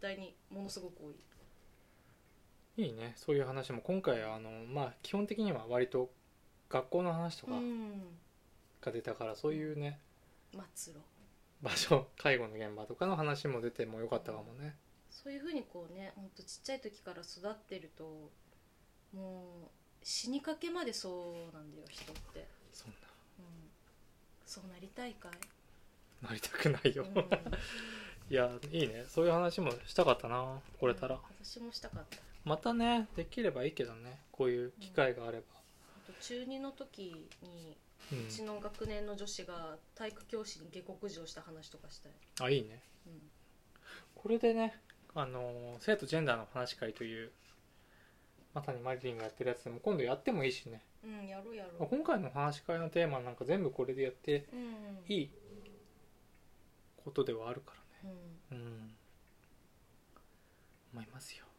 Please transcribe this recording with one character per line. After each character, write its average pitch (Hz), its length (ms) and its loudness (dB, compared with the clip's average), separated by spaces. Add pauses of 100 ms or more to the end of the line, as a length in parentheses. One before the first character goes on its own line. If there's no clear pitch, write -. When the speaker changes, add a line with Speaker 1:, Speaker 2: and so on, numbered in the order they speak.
Speaker 1:
対 196 180 -4
に 185 160 -10 (160)
も 196 120 -6
の 196 60 -6
す 196 120 -8
ご 180 80 -8
く 160 160 -14
多 147 60 -10
い。 - 40 -12 (1700)
Speaker 2:
い 147 40 2
い 117 40 -4
ね、 113 240 -8
そ - 180 2
う - 20 8
い 139 40 6
う 135 40 4
話 131 280 -2
も。 117 100 -4
今 190 180 2
回、 123 220 2
あ 110 160 -4
の、 110 120 -8 (160)
ま 139 160 -2
あ、 120 200 -2
基 - 80 -8
本 208 160 2
的 220 160 0
に 202 100 4
は 113 160 -2
割 123 200 6
と 127 220 2 (600)
学 156 180 2
校 180 140 4
の 175 100 4
話 165 240 0
と - 100 -12
か 254 60 -4
Speaker 1:
う 240 80 0
ん。 220 420 -4 (800)
Speaker 2:
が 117 120 -2
出 113 100 -2
た 117 120 -2
か 120 100 -4
ら、 110 120 -2
そ 151 140 2
う 156 40 2
い 151 180 -2
う 147 60 -4
ね、 143 220 -2 (760)
Speaker 1:
末 - 200 -10
路。 151 60 -16 (600)
Speaker 2:
場 127 160 -2
所、 135 320 6 (100)
介 135 200 8
護 117 100 0
の 110 60 -10
現 107 220 -4
場 107 100 -6
と 123 80 -6
か 180 120 0
の 190 100 4
話 147 300 2
も 127 140 2
出 120 100 2
て 117 160 -2
も 110 140 -6
よ 113 80 -2
か 117 80 2
っ 110 60 -2
た 113 100 -6
か 107 60 -6
も 104 60 -10 (100)
ね。 127 60 -14
Speaker 1:
う 147 80 -6
ん。 151 40 -8 (380)
そ - 200 -12
う - 20 -6
い 277 40 -6
う 277 40 -8
ふ 294 60 -6
う 339 60 -4
に 269 100 -2
こ 175 280 -12
う 170 40 -16
ね、 190 220 -10
ほ 196 60 -12
ん 190 80 -14
と - 120 -18
ち - 200 -14
っ - 20 -10
ち 269 80 -4
ゃ - 40 0
い 262 40 -8
時 208 220 -12
か 180 120 -8
ら 170 60 -12
育 175 300 -8
っ 214 40 -4
て 202 240 -12
る 156 180 -14
と、 156 340 -12 (840)
も 180 520 -12
う - 20 -20 (340)
死 - 280 -2
に 277 100 0
か 311 140 -2
け 330 160 -4
ま 349 140 -2
で 233 80 0
そ 180 420 -6 (180)
う - 20 -16
な 156 60 -16
ん 151 100 -14
だ 151 80 -16
よ、 147 120 -16
人 - 200 -12
っ 160 60 -10 (160)
て。 - 160 -12 (240)
Speaker 2:
そ - 160 -16
ん - 20 -10
な。 101 60 -16 (440)
Speaker 1:
う - 20 -16
ん。 - 20 -18 (1000)
そ - 180 -12
う 185 80 -12
な 180 80 -16
り 190 80 -12
た 247 180 -8
い 233 60 -6
か 185 160 -16
い？ 175 40 -12 (960)
Speaker 2:
な 110 80 -2
り 110 60 -4
た - 100 -4
く - 200 6
な 123 140 4
い 135 120 6
よ。 135 80 0
Speaker 1:
う 196 140 -2
ん。 - 20 -
Speaker 2:
<laughs> - 1080 -2
い 139 40 2
や、 123 160 6 (200)
い 160 140 4
い 120 40 4
ね。 113 200 -6
そ 165 140 4
う 170 40 8
い - 20 10
う 165 40 10
話 175 280 4
も 156 100 4 (160)
し - 80 -8
た 180 100 8
か 143 80 12
っ - 40 8
た 123 120 -2
な、 131 320 -2 (200)
来 127 60 6
れ 120 80 8
た - 120 -2
ら。 131 100 0
Speaker 1:
う - 20 -6
ん、 - 20 -12 (240)
私 - 160 -10
も 233 100 -8
し - 100 -8
た 214 100 -10
か 165 100 -8
っ 151 80 -10
た。 - 80 -12 (280)
Speaker 2:
ま 156 120 4
た 233 180 2
ね、 233 400 6
で 170 100 0
き - 160 -4
れ 190 120 6
ば 127 120 0
い 151 40 2
い 160 40 0
け 135 120 0
ど 117 100 -4
ね、 123 260 -12 (120)
こ 131 140 4
う 123 40 8
い 120 160 4
う 123 140 -8
機 196 100 -12
会 131 240 6
が 117 140 -4
あ - 20 0
れ 113 80 -4
ば。 - 60 -10 (600)
Speaker 1:
う - 40 -16
ん。 - 20 -16
あ - 60 -18
と - 60 -12
中 247 200 -4
二 269 140 -4
の 269 140 -6
時 180 560 -12 (120)
に、 170 360 -16 (360)
Speaker 2:
う - 40 0
ん。 113 100 -4
Speaker 1:
う - 20 -8
ち 220 140 -6
の 214 180 -4
学 208 260 -4
年 208 200 0
の 202 80 0
女 202 120 0
子 185 180 -2
が 165 340 -4 (160)
体 214 160 0
育 - 160 -8
教 214 180 2
師 - 140 -6
に 170 120 -12
下 185 120 -8
克 196 260 -6
上 165 160 -6
し - 100 -8
た 165 60 -8
話 160 300 -12
と 156 80 -14
か 151 100 -14
し - 120 -12
た - 80 -18
い。 147 40 -16 (280)
Speaker 2:
あ、 127 100 6
い 139 80 10
い 117 100 4
ね。 113 140 -16 (240)
Speaker 1:
う 170 40 -16
ん。 156 200 -18 (840)
Speaker 2:
こ - 120 -2
れ 226 100 8
で 226 160 8
ね、 220 260 2 (340)
あ 147 100 2
の 123 520 -4
ー、 - 40 -
生 214 160 6
徒 147 100 -2
ジ 156 100 4
ェ 160 40 6
ン 160 40 4
ダ 127 100 8
ー - 20 6
の 110 160 -4
話 123 180 0
し - 40 -6
会 113 180 -2
と 120 120 -6
い 113 200 -4
う、 113 60 -12 (1200)
ま 143 80 -2
さ 143 100 -2
に 123 80 -4
マ 127 140 0
リ 123 60 -4
リ 123 120 -2
ン 113 60 -6
が 113 60 -2
や 110 60 -4
っ - 20 -6
て - 120 -4
る 123 60 4
や 120 60 2
つ - 60 -12
で 123 80 -8
も 117 100 -8
今 202 160 2
度 139 60 4
や 123 120 4
っ 139 80 -2
て 262 100 4
も 156 120 4
い 131 40 6
い 123 40 4
し - 140 -8
ね。 113 180 -12 (200)
Speaker 1:
う 220 40 -10
ん、 208 180 -6
や 190 140 -8
ろ 226 120 -10
う 220 40 -8
や 196 80 -8
ろ 180 60 -12
う。 170 100 -10
Speaker 2:
ま 151 60 2
あ、 - 20 -2
今 294 160 2
回 262 160 6
の 147 100 0
話 143 260 2
し - 60 -12
会 170 180 2
の 160 100 0
テ 170 140 6
ー 160 40 4
マ 135 120 0
な 123 100 -4
ん 120 60 -6
か - 80 -4
全 190 180 6
部 143 80 4
こ 127 140 2
れ 131 100 2
で 135 80 2
や 131 80 4
っ - 20 -2
て 143 400 2
Speaker 1:
う 247 40 -8
ん。 214 520 -8
Speaker 2:
い 196 140 4
い 143 80 -4 (1700)
こ 143 80 -6
と 139 120 6
で 123 80 2
は 113 160 -4
あ 123 60 -4
る 123 60 -8
か - 140 -16 (280)
ら 190 80 -10
ね。 180 60 -12 (340)
Speaker 1:
う 135 40 -10
ん。 120 40 -8
Speaker 2:
う - 20 -8
ん。 113 360 -10 (2000)
思 117 100 -10
い 110 40 -14
ま 127 140 -16
す - 180 -14
よ。 - 80 -20 (120)